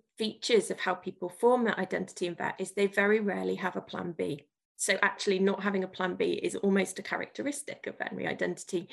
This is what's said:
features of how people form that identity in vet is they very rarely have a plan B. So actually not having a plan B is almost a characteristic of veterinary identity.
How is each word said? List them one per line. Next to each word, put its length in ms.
features 520
of 120
how 140
people 340
form 340
that 160
identity 480
in 80
vet 240
is 140
they 140
very 340
rarely 340
have 220
a 40
plan 300
B. 360
So 260
actually 380
not 240
having 200
a 40
plan 280
B 280
is 120
almost 440
a 40
characteristic 840
of 100
veterinary 300
identity. 640